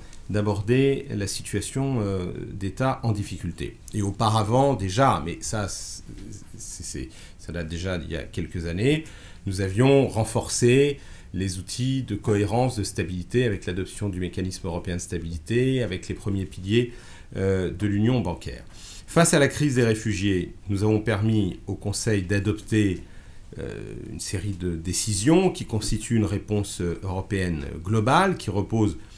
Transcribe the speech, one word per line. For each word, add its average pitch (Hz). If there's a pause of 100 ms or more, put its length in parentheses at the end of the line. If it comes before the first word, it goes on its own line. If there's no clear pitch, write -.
(280)
d'aborder 107
la 104
situation, 131
euh, 95 (200)
d'État 98
en 117
difficulté. 95 (160)
Et 107
auparavant 113
déjà, 98
mais 87
ça, 104
c'est, - (520)
c'est, -
c'est, 65 (320)
ça -
date 82
déjà 85
d'il 78
y 82
a 71
quelques 85
années, 117 (440)
nous 95
avions 123
renforcé 123 (340)
les 92
outils 131
de 101
cohérence, 107
de 101
stabilité, 90
avec 101
l'adoption 95
du 92
mécanisme 90
européen 85
de 87
stabilité, 110
avec 92
les 98
premiers 98
piliers, 110 (440)
euh, 95
de 101
l'union 110
bancaire. - (460)
Face 165
à 156
la 139
crise 143
des 123
réfugiés, 101 (140)
nous 101
avons 107
permis 107
au 98
Conseil 101
d'adopter, 101 (560)
euh, 53 (180)
une -
série 92
de 87
décisions 101
qui -
constituent 110
une 110
réponse, 98
euh, 85
européenne 92 (180)
globale, 131
qui -
repose 101 (220)